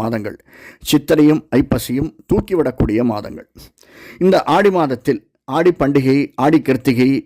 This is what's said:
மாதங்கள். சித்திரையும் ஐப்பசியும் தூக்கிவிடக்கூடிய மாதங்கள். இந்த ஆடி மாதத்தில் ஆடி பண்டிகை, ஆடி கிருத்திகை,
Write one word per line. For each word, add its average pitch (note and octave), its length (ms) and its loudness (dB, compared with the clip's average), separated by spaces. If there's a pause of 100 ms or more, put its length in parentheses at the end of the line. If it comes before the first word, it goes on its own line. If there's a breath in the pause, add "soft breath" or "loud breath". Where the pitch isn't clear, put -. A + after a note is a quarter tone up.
மாதங்கள். A2 360 -6 (520 loud breath)
சித்திரையும் D3+ 520 2 (180)
ஐப்பசியும் C#3 500 -4 (220)
தூக்கிவிடக்கூடிய C3 800 -2
மாதங்கள். - 360 -12 (800 loud breath)
இந்த F#3 140 4 (160)
ஆடி G3 220 2
மாதத்தில் C3 440 -2 (360)
ஆடி E3+ 160 2 (100)
பண்டிகை, C3+ 340 2 (280)
ஆடி D#3 240 4
கிருத்திகை, B2+ 400 0 (160)